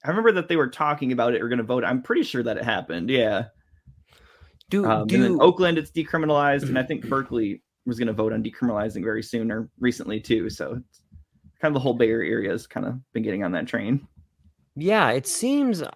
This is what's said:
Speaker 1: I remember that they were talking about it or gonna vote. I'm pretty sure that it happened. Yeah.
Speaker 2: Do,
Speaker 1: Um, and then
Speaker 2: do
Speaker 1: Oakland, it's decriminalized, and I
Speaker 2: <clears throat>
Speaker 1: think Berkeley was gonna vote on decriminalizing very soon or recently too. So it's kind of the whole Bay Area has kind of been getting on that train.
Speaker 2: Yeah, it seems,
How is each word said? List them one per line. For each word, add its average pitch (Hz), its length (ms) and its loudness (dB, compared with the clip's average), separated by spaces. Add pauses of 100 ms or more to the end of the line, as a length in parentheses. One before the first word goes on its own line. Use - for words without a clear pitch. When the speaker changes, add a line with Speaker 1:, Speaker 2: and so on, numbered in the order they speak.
Speaker 1:
I - 40 -12
remember 220 240 4
that 180 140 -2
they 170 80 0
were 139 140 4
talking 147 420 -2
about 120 220 2
it - 80 0
or 120 80 -2
gonna 120 140 0
vote. 123 200 -2
I'm 127 180 0
pretty 320 220 0
sure 123 200 -4
that 110 140 -2
it - 60 -6
happened. 92 460 -2
Yeah. 110 360 2 (1200)
Speaker 2:
Do, 196 160 2
Speaker 1:
Um, 107 160 2
and 107 80 -2
then 196 120 4 (120)
Speaker 2:
do 156 80 2
Speaker 1:
Oakland, 175 360 6
it's 156 140 -4
decriminalized, 147 720 0
and 127 160 -2
I 131 40 0
Speaker 2:
<clears throat> 131 40 -10
Speaker 1:
think 135 200 -6
Berkeley 123 540 -2 (240)
was 120 140 -4
gonna 117 140 0
vote 110 200 0
on 110 100 -2
decriminalizing 107 600 -4
very 110 200 -2
soon 113 280 -4
or 110 180 -6 (100)
recently 113 400 -2
too. 104 300 0
So 78 260 -8 (140)
it's - 120 -20 (580)
kind 156 120 0
of - 20 0
the 135 80 0
whole 135 120 2
Bay 117 160 4
Area 107 420 0
has 110 160 -6
kind - 180 -8
of 123 100 -6 (180)
been 113 100 -2
getting 98 200 -4
on 90 100 -2
that 82 140 -4
train. 113 400 -2 (680)
Speaker 2:
Yeah, 170 360 4
it 131 160 0
seems, 247 560 0 (120)